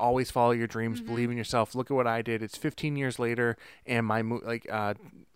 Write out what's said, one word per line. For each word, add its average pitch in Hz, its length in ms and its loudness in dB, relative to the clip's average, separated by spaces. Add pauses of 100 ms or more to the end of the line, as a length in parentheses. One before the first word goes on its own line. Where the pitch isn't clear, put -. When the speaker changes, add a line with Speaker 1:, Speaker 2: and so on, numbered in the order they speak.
Speaker 1:
"Always 123 300 2
follow 120 220 6
your 117 140 2
dreams, 113 320 -2
Speaker 2:
Mm-hmm. 117 80 -10
Speaker 1:
believe 117 240 0
in 120 60 -4
yourself. 113 400 0
Look 127 140 -4
at 139 40 0
what 127 140 4
I 113 120 0
did. 113 220 -2
It's 107 160 -8
fifteen 151 380 -4
years 135 240 -2
later, 117 360 2 (300)
and 120 180 2
my 110 180 2
mo-, 113 200 -2
like, 117 280 -6
uh, 104 240 -2 (420)